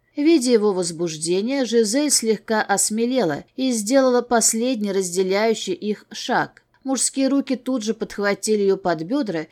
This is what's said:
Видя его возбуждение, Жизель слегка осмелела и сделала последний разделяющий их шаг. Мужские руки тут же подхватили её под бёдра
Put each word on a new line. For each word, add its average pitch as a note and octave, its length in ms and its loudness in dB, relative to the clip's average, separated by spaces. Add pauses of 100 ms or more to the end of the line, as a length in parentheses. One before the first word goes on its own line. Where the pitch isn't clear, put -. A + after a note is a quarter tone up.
(160)
Видя C#4+ 360 4
его G#3 200 4
возбуждение, F3 920 -2
Жизель A#3 440 2
слегка A3 520 0
осмелела G#3+ 840 0 (140)
и C4 140 0
сделала B3 500 2
последний A3+ 720 0
разделяющий F#3+ 800 0
их G#3 380 -6
шаг. - 520 -4 (220)
Мужские C4+ 420 -2
руки C#4 280 0
тут B3+ 280 -4
же A3 100 -2
подхватили G3+ 680 -2
её G3 160 2
под E3+ 260 -2
бёдра F#3 480 -4